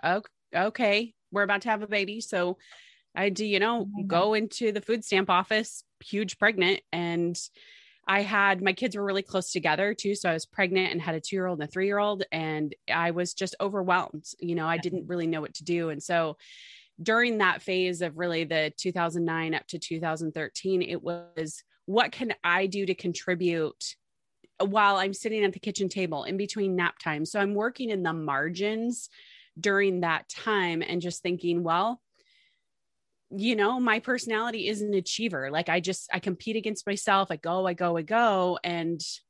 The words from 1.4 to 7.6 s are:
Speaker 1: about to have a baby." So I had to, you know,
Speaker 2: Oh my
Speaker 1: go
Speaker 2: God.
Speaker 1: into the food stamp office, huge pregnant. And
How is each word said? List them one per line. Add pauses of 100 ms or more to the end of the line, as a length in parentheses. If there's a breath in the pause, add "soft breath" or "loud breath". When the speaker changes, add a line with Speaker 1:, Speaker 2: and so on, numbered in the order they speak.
Speaker 1:
about
to
have
a
baby."
So (580 soft breath)
I
had
to,
you
know,
Speaker 2:
Oh
my
Speaker 1:
go
Speaker 2:
God.
Speaker 1:
into
the
food
stamp
office, (180)
huge
pregnant. (120)
And (720 soft breath)